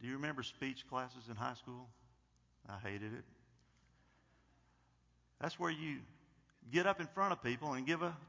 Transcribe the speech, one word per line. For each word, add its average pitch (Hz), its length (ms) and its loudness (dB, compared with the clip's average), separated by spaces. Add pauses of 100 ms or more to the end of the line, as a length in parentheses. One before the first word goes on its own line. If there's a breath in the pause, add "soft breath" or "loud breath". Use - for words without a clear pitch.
Do 120 80 -6
you 131 60 -4
remember 143 280 -2
speech 131 460 -6
classes 127 400 -4
in 117 80 -8
high 123 180 0
school? 123 340 -12 (800)
I 101 100 -6
hated 101 340 -4
it. 127 120 -8 (2250 soft breath)
That's 151 200 -2
where 170 120 2
you 151 280 -2 (720)
get 175 140 8
up 190 140 6
in 165 60 -2
front 190 260 4
of - 100 -2
people 127 320 2
and 131 120 0
give 160 160 4
a 170 140 2 (120)